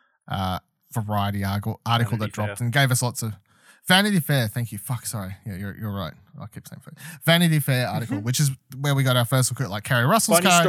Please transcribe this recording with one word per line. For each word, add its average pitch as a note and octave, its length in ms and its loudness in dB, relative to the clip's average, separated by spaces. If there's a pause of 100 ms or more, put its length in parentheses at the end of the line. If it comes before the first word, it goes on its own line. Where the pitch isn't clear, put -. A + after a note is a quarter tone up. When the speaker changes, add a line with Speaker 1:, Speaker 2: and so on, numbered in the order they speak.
(280)
Speaker 1:
uh, F#2+ 320 -4 (320)
Variety G2+ 520 -2
article, G2+ 400 -4
article A#2 280 0
Speaker 2:
Vanity G#2+ 180 -2
Speaker 1:
that - 20 -16
dropped G#2 260 -6
Speaker 2:
Fair. A#2+ 60 -4
Speaker 1:
and A#2+ 80 -2
gave C3+ 180 4
us B2+ 120 2
lots A#2+ 200 -4
of A2 120 -6 (520)
Vanity G3 340 4
Fair. C3 280 0
Thank A#2+ 240 -6
you. G#2 60 -8
Fuck, - 260 -8
sorry. G2+ 400 -8
Yeah, F#2+ 120 -10
you're, G2+ 200 -10
you're G#2+ 160 -8
right. F#2 220 -6 (260)
I - 60 -12
keep - 200 -18
saying - 140 -18
Fair. - 140 -20 (300)
Vanity E3 360 4
Fair B2+ 280 0
article, A2 280 -4
Speaker 2:
Mm-hmm. G#2 80 -6
Speaker 1:
which B2+ 160 0
is C#3+ 100 2 (300)
where C#3+ 140 0
we C3+ 80 2
got B2+ 140 4
our A#2+ 100 4
first C3 260 2
look A#2 80 -6
at, A2+ 100 -4
like, G#2 140 -8
Carrie B2 220 2
Russell's F3 320 4
Speaker 2:
Funny F#3 100 4
Speaker 1:
character. F3 200 6